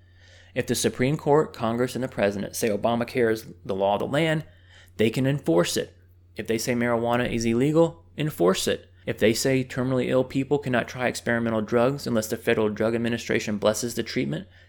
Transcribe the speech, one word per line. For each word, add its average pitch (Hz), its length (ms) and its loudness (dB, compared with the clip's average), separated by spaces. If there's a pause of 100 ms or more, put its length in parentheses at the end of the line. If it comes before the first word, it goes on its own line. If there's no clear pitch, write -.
(560)
If 127 120 -4
the 120 80 0
Supreme 127 400 0
Court, 147 380 2
Congress, 120 420 -2
and 120 80 -4
the 131 40 -4
president 101 480 -2
say 117 140 0
Obamacare 117 600 0
is 110 140 -4 (180)
the 98 120 -4
law 98 180 2
of 101 60 2
the 107 80 -4
land, 156 360 0 (540)
they 110 120 4
can 131 180 0
enforce 160 500 2
it. - 180 -6 (400)
If 110 120 -8
they 113 100 2
say 120 160 -2
marijuana 120 580 0
is 117 140 -2
illegal, 151 580 2 (140)
enforce 170 500 0
it. - 200 -2 (180)
If 127 120 -6
they 113 160 4
say 131 300 0
terminally 127 460 -2
ill 131 140 2
people 135 360 -2
cannot 123 280 -2
try 127 200 -4
experimental 117 540 0
drugs 120 440 2
unless 117 220 0
the 113 100 -4
Federal 117 320 2
Drug 110 260 0
Administration 117 600 -2
blesses 110 380 0
the 113 80 -2
treatment, 139 440 -4 (220)